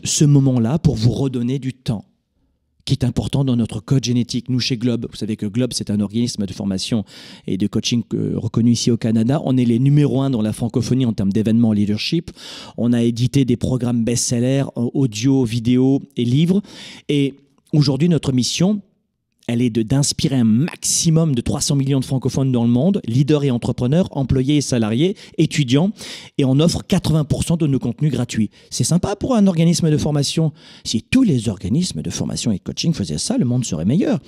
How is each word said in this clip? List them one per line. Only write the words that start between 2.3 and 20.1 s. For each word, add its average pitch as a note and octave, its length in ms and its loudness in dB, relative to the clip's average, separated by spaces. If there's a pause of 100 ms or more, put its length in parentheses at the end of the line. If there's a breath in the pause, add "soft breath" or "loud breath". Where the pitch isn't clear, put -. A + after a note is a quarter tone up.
qui - 100 0
est C3 100 -2
important B2 400 -2
dans C3 100 0
notre A2+ 240 -2
code B2+ 240 0
génétique. A#2+ 460 -2
Nous, B2+ 100 0
chez A#2+ 180 -2
Globe, A#2 320 -2
vous - 80 -16
savez G#2+ 200 -6
que G#2+ 100 -6
Globe, A2+ 260 -2
c'est - 180 -6
un G#2 100 0
organisme G#2 440 -2
de F#2 80 -8
formation G2+ 520 -4 (420 loud breath)
et G2+ 100 -4
de G2+ 120 0
coaching, A2+ 340 -2 (120)
euh, G#2+ 200 -2
reconnu A2+ 380 2
ici A#2 180 0
au A2+ 60 2
Canada. A#2 480 0
On C3 120 0
est B2+ 80 2
les A#2 140 2
numéros C3+ 440 4
un C#3 80 0
dans A#2 120 -2
la G#2+ 100 -2
francophonie B2 540 0
en A2+ 60 0
termes G2 200 -2
d'événements A2 400 2
leadership. G#2 600 -2 (440 loud breath)
On A#2+ 160 0
a A#2 120 2
édité A#2+ 400 2
des A#2+ 120 2
programmes A#2+ 460 -2
best-sellers, B2+ 600 0 (120)
euh, A#2+ 160 -2
audio, C3 520 0
vidéo B2 580 2 (140)
et B2 80 -2
livres. E3 380 2 (460 loud breath)
Et C#3 260 0 (380)
aujourd'hui, D3 360 2
notre D3 240 0
mission, E3+ 480 0 (720)
elle A#2+ 120 0
est B2 80 2
de, A2+ 120 0
d'inspirer C#3 540 0